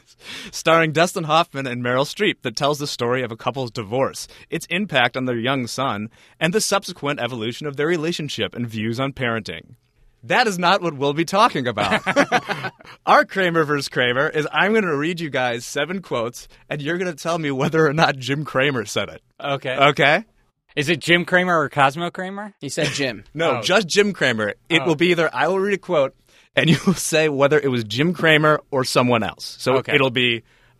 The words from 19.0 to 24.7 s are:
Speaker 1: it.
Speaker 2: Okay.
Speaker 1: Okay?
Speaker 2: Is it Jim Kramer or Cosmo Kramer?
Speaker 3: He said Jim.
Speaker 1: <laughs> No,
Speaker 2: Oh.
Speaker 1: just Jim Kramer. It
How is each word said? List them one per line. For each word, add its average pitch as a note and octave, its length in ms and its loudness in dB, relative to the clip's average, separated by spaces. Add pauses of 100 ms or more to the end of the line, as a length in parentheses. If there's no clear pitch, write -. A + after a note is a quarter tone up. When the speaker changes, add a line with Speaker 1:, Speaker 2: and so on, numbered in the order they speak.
Speaker 1:
it. D#2+ 120 -18 (180)
Speaker 2:
Okay. C3+ 360 -4
Speaker 1:
Okay? D3 480 4 (500)
Speaker 2:
Is C#3+ 140 -2
it D#3+ 120 0
Jim F3 240 2
Kramer F3+ 340 2
or C#3+ 100 0
Cosmo D3 420 2
Kramer? G3 500 -10
Speaker 3:
He C#3+ 80 -10
said D3 200 -2
Jim. B2+ 400 -4
Speaker 1:
<laughs> - 60 -20
No, D3 240 0
Speaker 2:
Oh. A2+ 40 -6
Speaker 1:
just F#3 260 2
Jim G3+ 240 2
Kramer. A2 420 0 (140)
It D#3+ 140 4